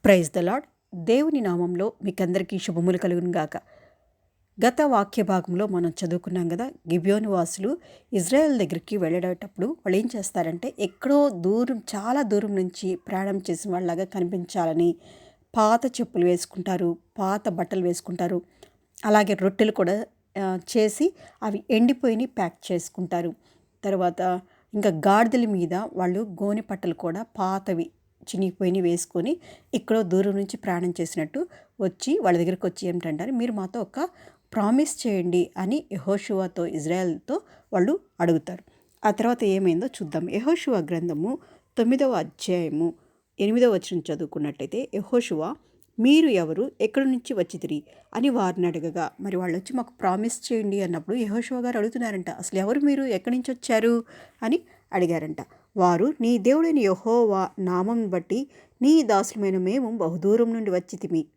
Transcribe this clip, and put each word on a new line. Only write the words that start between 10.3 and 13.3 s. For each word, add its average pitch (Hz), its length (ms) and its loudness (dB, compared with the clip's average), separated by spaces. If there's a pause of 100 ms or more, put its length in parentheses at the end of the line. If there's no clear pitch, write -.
ఎక్కడో 285 500 2
దూరం, 214 540 0 (140)
చాలా 247 260 0
దూరం 208 340 0
నుంచి 185 380 -2
ప్రయాణం 196 460 -4 (100)